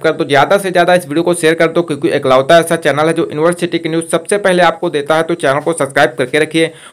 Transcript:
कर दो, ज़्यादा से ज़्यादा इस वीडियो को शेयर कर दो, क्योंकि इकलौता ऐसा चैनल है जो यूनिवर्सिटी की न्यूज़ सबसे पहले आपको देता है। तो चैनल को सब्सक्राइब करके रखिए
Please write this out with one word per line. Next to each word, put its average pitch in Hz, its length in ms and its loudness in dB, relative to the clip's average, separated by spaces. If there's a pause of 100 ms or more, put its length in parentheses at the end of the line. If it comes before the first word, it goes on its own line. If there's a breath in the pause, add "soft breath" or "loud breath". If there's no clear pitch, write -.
कर 160 80 2
दो, 147 140 -6
ज़्यादा 143 320 2
से 196 140 -4
ज़्यादा 175 220 2
इस 175 140 0
वीडियो 151 160 -2
को 170 100 0
शेयर 160 200 2
कर 165 140 2
दो, 165 140 -2
क्योंकि 156 280 -4
इकलौता 139 500 2
ऐसा 165 180 0
चैनल 151 300 0
है 165 60 0
जो 160 100 -2
यूनिवर्सिटी 170 560 -2
की 165 100 -6
न्यूज़ 165 160 -4
सबसे 175 320 -2
पहले 180 260 2
आपको 165 260 0
देता 147 260 -2
है। 160 80 2
तो 170 120 -4
चैनल 143 240 0
को 160 140 -2
सब्सक्राइब 143 440 0
करके 143 220 -2
रखिए 160 320 0 (220 loud breath)